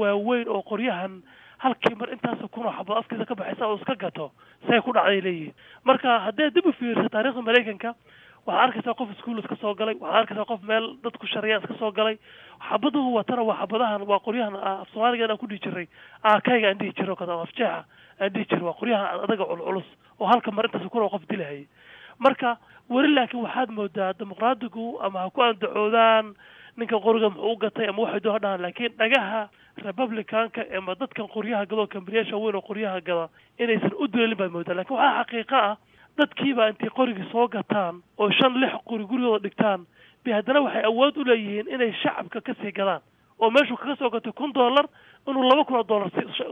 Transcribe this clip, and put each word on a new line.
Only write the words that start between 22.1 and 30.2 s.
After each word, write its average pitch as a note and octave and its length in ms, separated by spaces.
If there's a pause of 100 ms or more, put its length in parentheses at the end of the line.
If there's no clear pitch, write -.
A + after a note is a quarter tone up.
Marka, A#3+ 380 (320)
weli C#4 240
laakiin B3 320
waxaad B3 240
moodaa G3+ 480
dimuqraadigu A3+ 840
ama G3 240
ha F#3 40
ku C4 120
andacoodaan A3 920 (440)
ninka A3+ 240
qoriga A3 280
muxuu F#3 220
u A3+ 60
gatay G#3+ 320
ama G3+ 160
waxay G#3 140
doon G3+ 140
ha A3 60
dhahaan, G3 220
laakiin A3+ 360
dhagaha A3 520 (360)
Republicanka A3 760 (160)